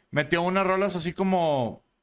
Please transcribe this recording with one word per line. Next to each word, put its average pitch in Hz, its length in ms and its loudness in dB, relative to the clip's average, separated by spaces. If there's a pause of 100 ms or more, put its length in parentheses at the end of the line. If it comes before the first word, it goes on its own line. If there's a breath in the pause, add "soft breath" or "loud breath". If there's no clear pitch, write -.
(100)
Metió 151 320 0
unas 185 240 0
rolas 190 280 0
así 170 200 -6
como, 165 680 0 (200)